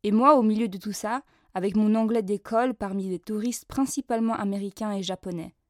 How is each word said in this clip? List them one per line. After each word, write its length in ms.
Et 80
moi, 260
au 60
milieu 240
de 120
tout 140
ça, 300
avec 220
mon 180
anglais 280
d'école 520
parmi 340
les 120
touristes 460
principalement 680
américains 560
et 140
japonais. 500